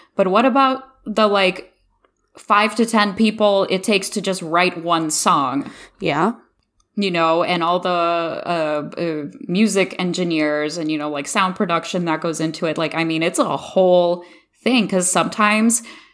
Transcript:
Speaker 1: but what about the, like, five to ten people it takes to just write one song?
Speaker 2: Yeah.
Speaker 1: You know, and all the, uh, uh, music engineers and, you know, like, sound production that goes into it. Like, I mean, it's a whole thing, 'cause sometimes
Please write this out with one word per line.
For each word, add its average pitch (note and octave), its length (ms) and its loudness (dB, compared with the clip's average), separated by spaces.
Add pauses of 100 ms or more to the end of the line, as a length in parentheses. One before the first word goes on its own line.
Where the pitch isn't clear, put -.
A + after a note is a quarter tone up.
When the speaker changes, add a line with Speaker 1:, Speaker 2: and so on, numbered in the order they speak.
(160)
Speaker 1:
but G3 120 2
what G#3 180 2
about C4 380 2 (220)
the, G#3+ 220 2
like, G3 460 0 (640)
five A3 380 2
to A#3 100 2
ten G#3 300 2
people G#3+ 540 2
it F#3 140 -2
takes G3 260 0
to G3+ 120 -6
just F#3 220 -4
write E3+ 400 0
one E3 260 0
song? C#3+ 600 0 (300)
Speaker 2:
Yeah. E3+ 340 0 (680)
Speaker 1:
You G3 100 0
know, E3 320 2
and F3 200 0
all F3 160 2
the, F#3 100 -2
uh, E3 1080 -2
uh, D#3 260 -4 (240)
music F#3+ 520 0
engineers D#3+ 800 -2
and, D#3 140 -4
you D#3 60 -2
know, D3 120 -6
like, C#3+ 180 -6
sound F#3 280 0
production F3 500 -2
that D#3+ 160 0
goes D#3 200 -4
into D#3+ 240 -4
it. D#3 120 -2
Like, D#3+ 160 -2
I E3 120 -2
mean, D#3+ 180 -2
it's F3+ 160 0
a F#3 180 0
whole F3+ 680 2 (400)
thing, A#3 240 2
'cause F3+ 220 0
sometimes G#3 720 2 (320)